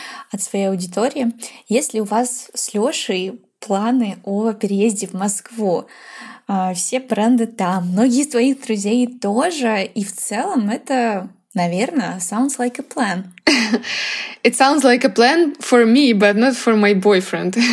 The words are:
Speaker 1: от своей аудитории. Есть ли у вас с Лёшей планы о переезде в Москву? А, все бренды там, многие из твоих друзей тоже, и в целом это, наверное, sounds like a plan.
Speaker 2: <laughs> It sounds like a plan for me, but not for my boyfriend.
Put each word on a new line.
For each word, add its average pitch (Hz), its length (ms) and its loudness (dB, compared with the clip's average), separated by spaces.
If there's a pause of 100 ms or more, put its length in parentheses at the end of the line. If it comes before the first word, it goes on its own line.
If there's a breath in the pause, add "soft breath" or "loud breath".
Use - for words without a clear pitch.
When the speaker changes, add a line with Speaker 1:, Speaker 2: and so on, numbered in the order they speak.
(300 loud breath)
Speaker 1:
от 202 100 -6
своей 196 280 -2
аудитории. 214 640 -2 (360 loud breath)
Есть - 240 0
ли 220 80 -2
у 208 40 -2
вас 233 480 -2
с - 200 -8
Лёшей 208 680 -4 (180)
планы 214 640 0
о 208 300 -2
переезде 202 540 -2
в - 60 -12
Москву? 202 720 -4 (600 loud breath)
А, 185 260 -2
все 214 260 -4
бренды 226 480 2
там, 185 420 -2
многие 240 320 4
из 277 60 0
твоих 262 340 0
друзей 220 460 0
тоже, 240 760 -2
и - 200 -6
в - 100 -10
целом 214 560 -4
это, 226 600 -2 (240)
наверное, 185 640 -2
sounds 247 400 -2
like 247 200 -4
a 277 40 -10
plan. 196 420 -4 (200)
Speaker 2:
<laughs> 233 360 2 (640 loud breath)
It 240 100 2
sounds 277 280 4
like 247 200 4
a 269 60 6
plan 285 500 2
for 240 260 4
me, 240 280 6
but 202 220 4
not 240 200 2
for 233 200 2
my 208 180 4
boyfriend. 185 640 2 (160)